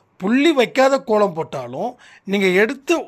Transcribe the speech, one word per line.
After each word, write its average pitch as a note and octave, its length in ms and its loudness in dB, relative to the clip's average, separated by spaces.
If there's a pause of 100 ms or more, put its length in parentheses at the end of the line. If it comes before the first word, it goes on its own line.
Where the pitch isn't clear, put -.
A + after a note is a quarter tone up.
(200)
புள்ளி C4 320 2
வைக்காத C4+ 500 2
கோலம் G#3 320 0
போட்டாலும், D3 560 -8 (360)
நீங்க G3 300 0
எடுத்து A3+ 380 0 (140)